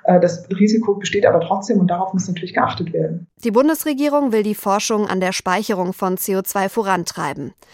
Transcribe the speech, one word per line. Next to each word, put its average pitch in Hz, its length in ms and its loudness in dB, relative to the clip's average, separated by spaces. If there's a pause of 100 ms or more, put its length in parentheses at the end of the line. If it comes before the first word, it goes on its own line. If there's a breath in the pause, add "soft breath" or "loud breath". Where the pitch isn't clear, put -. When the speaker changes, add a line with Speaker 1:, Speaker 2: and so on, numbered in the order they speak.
Speaker 1:
Äh, 180 160 6
das 175 320 2
Risiko 208 420 4
besteht 196 320 0
aber 165 160 4
trotzdem 202 380 0
und 180 80 4
darauf 180 260 -2
muss 185 140 -2
natürlich 180 260 -6
geachtet - 400 -2
werden. 165 320 -4 (180)
Speaker 2:
Die 233 60 -2
Bundesregierung 285 840 2
will 214 120 2
die 208 100 0
Forschung 208 540 0
an 190 120 -2
der 185 120 0
Speicherung 185 600 -2
von 185 240 -2
C 196 180 -2
O 190 80 0
zwei 196 260 -2
vorantreiben. 175 840 -4 (200 loud breath)